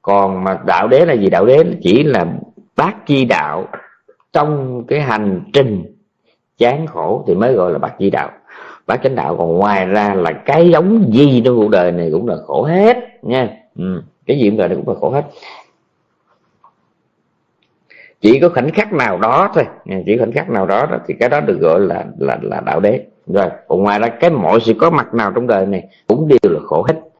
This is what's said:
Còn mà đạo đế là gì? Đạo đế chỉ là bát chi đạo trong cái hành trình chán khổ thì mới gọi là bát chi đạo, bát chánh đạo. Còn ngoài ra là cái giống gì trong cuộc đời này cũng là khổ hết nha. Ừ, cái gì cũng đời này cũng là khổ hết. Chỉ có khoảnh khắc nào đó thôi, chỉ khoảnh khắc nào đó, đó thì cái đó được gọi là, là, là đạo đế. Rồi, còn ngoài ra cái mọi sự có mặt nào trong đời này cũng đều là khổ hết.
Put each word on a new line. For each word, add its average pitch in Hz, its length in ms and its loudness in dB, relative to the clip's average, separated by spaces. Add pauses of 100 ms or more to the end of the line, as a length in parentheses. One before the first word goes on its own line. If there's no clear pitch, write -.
Còn 98 420 0
mà 95 220 -2
đạo 92 220 2
đế 135 160 6
là 170 80 2
gì? 101 180 2
Đạo 87 160 2
đế 143 180 6 (180)
chỉ 107 200 4
là 117 240 0 (500)
bát 175 300 -4
chi 135 180 2
đạo 85 440 -2 (640)
trong 139 560 -4
cái 147 120 0
hành 104 420 -2 (100)
trình 110 300 2 (760)
chán 139 280 0
khổ 87 400 -4
thì 87 80 2
mới 110 180 2
gọi 90 200 0
là 76 60 -2
bát - 200 -6
chi 98 120 0
đạo, - 200 -4 (560)
bát 120 160 -2
chánh 135 120 0
đạo. 85 220 -4
Còn 85 160 -2
ngoài 95 340 2
ra 101 280 0
là 85 180 0
cái 160 380 2
giống 175 420 2
gì 127 320 4
trong 123 120 2
cuộc 107 140 2
đời 90 220 2
này 85 200 -2
cũng 98 160 -2
là 92 80 -4 (100)
khổ 71 180 -2
hết 196 340 2 (240)
nha. 123 260 -2 (300)
Ừ, 90 240 -6 (240)
cái 143 120 0
gì 110 120 4
cũng 107 80 -2
đời 90 100 0
này 87 80 -2
cũng - 180 -6
là - 60 -10
khổ 85 100 -2
hết. 139 140 -2 (3000)
Chỉ 123 200 4
có 165 80 4
khoảnh 143 220 0
khắc 214 220 -4
nào 117 260 -2
đó 135 360 0
thôi, 151 100 0 (420)
chỉ 107 120 0
khoảnh 117 140 -2
khắc 165 180 -6
nào 98 160 0
đó, 104 240 0
đó - 160 -4
thì - 140 -8
cái 120 80 0
đó 147 120 0
được 104 200 -2
gọi 82 200 2
là, 87 240 -2 (140)
là, 67 240 -4
là - 180 -6
đạo 76 200 -4
đế. 104 240 0 (220)
Rồi, 92 200 0 (220)
còn 90 140 0
ngoài 104 160 0
ra 117 100 0
cái 165 220 2
mọi 110 300 2
sự 113 200 0
có 165 100 4
mặt 143 240 -4
nào 107 200 -2
trong 120 120 -2
đời 98 200 0
này 95 220 -6 (200)
cũng 151 200 0
đều 117 240 4
là 76 120 -2
khổ 82 240 -2
hết. 160 60 0 (260)